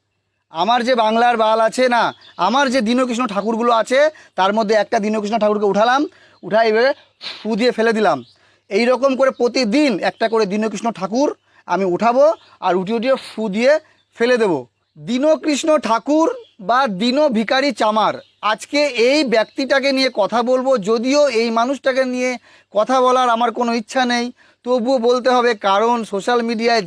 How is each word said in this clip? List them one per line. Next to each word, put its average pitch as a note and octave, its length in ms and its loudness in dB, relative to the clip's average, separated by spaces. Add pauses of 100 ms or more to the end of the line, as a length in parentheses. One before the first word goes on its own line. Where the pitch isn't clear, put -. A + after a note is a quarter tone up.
(520)
আমার G3+ 320 0
যে C4 100 0
বাংলার A#3 420 2
বাল A3 220 2 (100)
আছে B3 200 0
না, A#3+ 140 2 (440)
আমার C4+ 280 2
যে C4+ 140 2
দীনকৃষ্ণ B3 380 -2
ঠাকুরগুলো A3 460 -2 (100)
আছে, B3+ 180 0 (380)
তার F#3+ 180 2
মধ্যে A3 260 0
একটা A#3 220 -2
দীনকৃষ্ণ G#3+ 380 -4
ঠাকুরকে G#3 300 2
উঠালাম, A#3 280 2 (420)
উঠাই G#3+ 280 0
এবারে A3+ 200 2 (480)
ফু G#3+ 100 -8 (120)
দিয়ে A#3+ 160 2
ফেলে A3+ 220 0
দিলাম। E3+ 220 0 (500)
এই A3 220 0
রকম B3+ 240 0
করে C4 140 2 (100)
প্রতিদিন B3 520 0 (180)
একটা - 180 -4
করে A3 240 0
দীনকৃষ্ণ G#3+ 360 -4 (100)
ঠাকুর G#3+ 300 -2 (400)
আমি F3+ 160 0 (100)
উঠাবো A#3+ 300 2 (420)
আর F#3 140 2
উঠিয়ে G#3 180 -4
উঠিয়ে B3+ 180 0 (120)
ফু - 200 -8
দিয়ে A#3 240 2 (460)
ফেলে B3 240 2
দেবো। F3+ 160 0 (380)
দীনকৃষ্ণ C4+ 760 -2 (160)
ঠাকুর C#4+ 420 0 (400)
বা A#3+ 120 2 (200)
দীন B3 180 0 (180)
ভিখারি C4 340 0 (100)
চামার, G#3+ 340 0 (380)
আজকে C#4+ 280 -4 (280)
এই C#4+ 100 4 (160)
ব্যক্তিটাকে C4 580 0
নিয়ে C4 180 0 (100)
কথা G#3 200 0 (100)
বলবো। B3+ 200 0 (200)
যদিও C4 320 2 (180)
এই A#3 80 0 (100)
মানুষটাকে C4 440 -2 (120)
নিয়ে B3+ 160 -4 (440)
কথা G#3+ 300 0
বলার B3+ 320 2
আমার A#3 220 0
কোনো A#3 220 -2
ইচ্ছা C4 220 -4 (100)
নেই, A#3+ 140 -2 (380)
তবুও B3 340 0
বলতে B3 380 0
হবে, A#3+ 140 2 (180)
কারণ A3+ 360 2
সোশ্যাল A#3 440 -2
মিডিয়ায় A#3 380 0